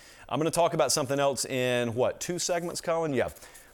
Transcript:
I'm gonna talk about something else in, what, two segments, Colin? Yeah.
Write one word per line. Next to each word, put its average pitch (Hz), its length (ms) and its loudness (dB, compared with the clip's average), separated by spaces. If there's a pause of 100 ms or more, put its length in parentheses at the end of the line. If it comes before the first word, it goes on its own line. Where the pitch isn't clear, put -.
(300)
I'm 131 100 -2
gonna 160 120 0
talk 165 240 2
about 147 160 2
something 139 280 0
else 139 260 2
in, 123 500 0
what, 120 240 2
two 175 180 -4
segments, 170 420 -2
Colin? 165 320 -2
Yeah. 110 180 0 (440)